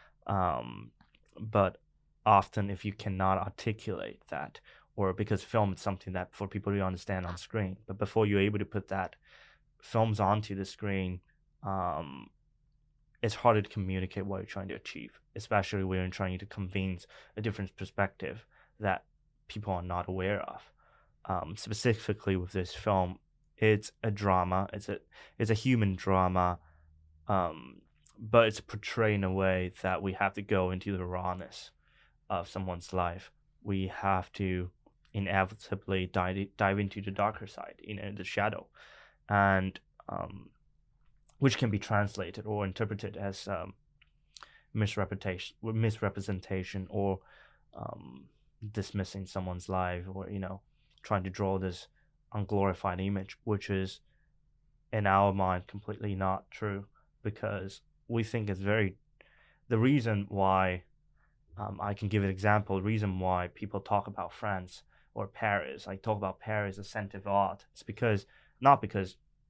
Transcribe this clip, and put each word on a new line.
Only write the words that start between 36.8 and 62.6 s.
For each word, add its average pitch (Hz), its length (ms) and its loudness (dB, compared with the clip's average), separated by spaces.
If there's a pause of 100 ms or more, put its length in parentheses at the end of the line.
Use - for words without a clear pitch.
the 101 100 -6
darker 101 360 0
side, - 360 -12
you 107 120 -10
know, 101 200 -8
the 98 100 -8
shadow, - 420 -2 (600)
and, 98 500 4 (300)
um, - 420 -8 (880)
which 135 180 6
can 117 140 2
be 101 80 0
translated 101 680 0
or 104 180 0
interpreted 101 520 -4
as, 98 300 -6
um, 92 280 -6 (1000)
misreputation, 98 880 -2
misrepresentation 101 1300 -2
or, 98 300 0 (540)
um, - 500 -12 (480)
dismissing 98 540 -4
someone's 90 420 -6
life, 90 440 -2
or, 95 160 -8
you 101 100 -6
know, 95 220 -6 (420)
trying 98 220 0
to 95 60 -4
draw 95 280 0
this 92 280 -4 (460)
unglorified 98 680 0
image, 98 440 -2
which 104 260 -2
is 95 300 -2 (920)
in 104 140 0
our 98 260 8
mind 92 340 2
completely 104 480 -6
not 95 360 -2
true, 101 360 -6 (360)
because 104 600 -6 (260)
we 117 160 0
think 110 260 -2
it's 95 100 -4
very, 101 360 4 (720)
the 113 100 4
reason 113 500 4
why, 95 540 4 (760)
um, 104 220 -8
I 101 140 -2
can 101 140 -4
give 101 160 2
an 98 60 2
example, 104 460 4